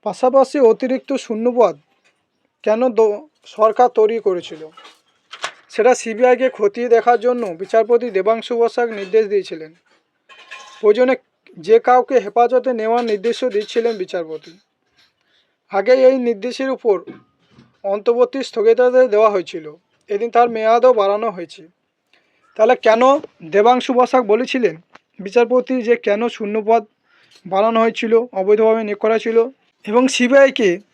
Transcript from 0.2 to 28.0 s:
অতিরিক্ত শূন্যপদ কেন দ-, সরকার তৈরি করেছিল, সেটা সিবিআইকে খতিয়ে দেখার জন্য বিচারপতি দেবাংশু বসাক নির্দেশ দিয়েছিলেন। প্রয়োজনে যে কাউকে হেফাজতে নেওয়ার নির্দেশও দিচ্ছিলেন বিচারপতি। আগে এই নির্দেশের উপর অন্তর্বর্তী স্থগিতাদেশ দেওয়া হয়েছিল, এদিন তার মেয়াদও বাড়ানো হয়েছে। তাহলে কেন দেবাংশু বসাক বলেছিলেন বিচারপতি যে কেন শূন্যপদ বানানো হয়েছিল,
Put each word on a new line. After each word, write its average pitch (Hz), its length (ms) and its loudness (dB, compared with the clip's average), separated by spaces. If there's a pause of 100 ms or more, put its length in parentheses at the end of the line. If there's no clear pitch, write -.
অতিরিক্ত 254 380 -4 (160)
শূন্যপদ 226 480 0 (920)
কেন 220 160 0 (160)
দ-, 220 260 0 (320)
সরকার 220 320 2 (120)
তৈরি 220 180 2 (100)
করেছিল, 165 340 -6 (1120)
সেটা 226 180 2 (100)
সিবিআইকে 247 460 0 (100)
খতিয়ে 233 380 -2
দেখার 233 300 2
জন্য 247 180 -2 (180)
বিচারপতি 226 460 0 (100)
দেবাংশু 220 420 -2
বসাক 233 280 0 (120)
নির্দেশ 202 320 0
দিয়েছিলেন। 165 400 -6 (1080)
প্রয়োজনে 240 340 2 (520)
যে 220 140 4
কাউকে 247 440 2
হেফাজতে 240 560 0
নেওয়ার 226 320 -2
নির্দেশও 226 440 -4
দিচ্ছিলেন 226 460 -2
বিচারপতি। 165 520 -10 (1160)
আগে 202 220 0 (140)
এই 269 80 4 (120)
নির্দেশের 240 440 -6
উপর 220 240 0 (1000)
অন্তর্বর্তী 240 460 -2 (100)
স্থগিতাদেশ 247 640 2
দেওয়া 214 200 4
হয়েছিল, 170 320 -6 (440)
এদিন 214 260 -4
তার 240 200 4
মেয়াদও 233 380 2
বাড়ানো 208 420 0
হয়েছে। 170 280 -16 (960)
তাহলে 226 160 4 (100)
কেন 226 160 4 (520)
দেবাংশু 240 400 2
বসাক 247 380 2
বলেছিলেন 233 440 -2 (440)
বিচারপতি 240 560 -2 (120)
যে 233 80 2 (120)
কেন 208 140 -2 (140)
শূন্যপদ 214 460 -2 (640)
বানানো 214 380 0
হয়েছিল, 226 300 -2 (260)